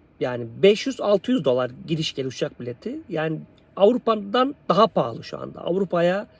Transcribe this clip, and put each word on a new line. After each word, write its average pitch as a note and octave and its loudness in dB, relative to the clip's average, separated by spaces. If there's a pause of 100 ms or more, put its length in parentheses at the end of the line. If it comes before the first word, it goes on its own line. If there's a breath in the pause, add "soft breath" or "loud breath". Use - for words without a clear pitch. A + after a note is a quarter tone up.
(200)
yani B2 -4 (160)
beş G#3 6
yüz C4+ -6
altı G#3 2
yüz A#3+ 0
dolar B2+ 2 (160)
gidiş D#3 -4
gel C3+ -4
uçak C#3 -6
bileti. C3 -10 (100)
Yani D#3 -4 (360)
Avrupa'dan A3+ 2 (140)
daha F#3+ 6
pahalı C#3 -2
şu - -12
anda. - -12
Avrupa'ya F3+ 0 (120)